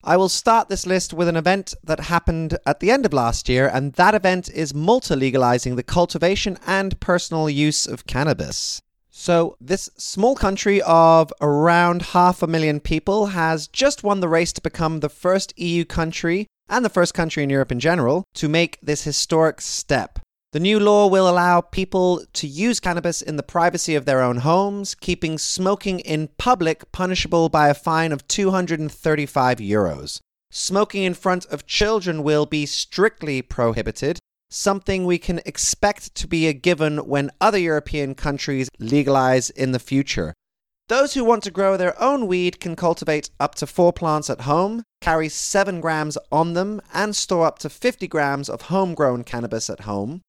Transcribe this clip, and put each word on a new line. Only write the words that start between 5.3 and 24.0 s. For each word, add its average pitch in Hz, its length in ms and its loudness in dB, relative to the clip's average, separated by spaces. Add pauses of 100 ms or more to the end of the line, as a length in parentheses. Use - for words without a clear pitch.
the 123 60 -4
cultivation 175 760 0 (100)
and 190 320 -2
personal 165 520 -2
use 147 360 0
of - 200 -12
cannabis. 127 760 -4 (300)
So, 170 500 0
this 151 380 -6
small 240 380 0
country 196 460 0
of 165 500 6 (100)
around 170 600 2
half 180 400 4
a 175 40 0
million 156 340 0
people 196 460 0
has 165 420 -2
just 277 340 0
won 202 180 0
the 175 80 0
race 165 260 2
to - 80 -12
become 160 380 -4
the 147 100 -4
first 185 480 -2
E 170 160 -2
U 170 100 0
country, 170 600 -2 (200)
and 247 160 0
the 220 60 0
first 170 240 2
country 160 300 -2
in 139 80 -2
Europe 139 220 0
in 120 80 -4
general, 160 440 2 (100)
to 156 140 -2
make 165 320 0
this 147 240 -4
historic 160 560 0
step. - 580 -4 (340)
The 151 80 -4
new 208 200 2
law 208 280 6
will 190 200 4
allow 175 320 4
people 180 720 0
to - 140 -8
use 185 340 -2
cannabis 170 400 -4
in 151 160 -8
the 139 60 -6
privacy 170 520 0
of 135 120 0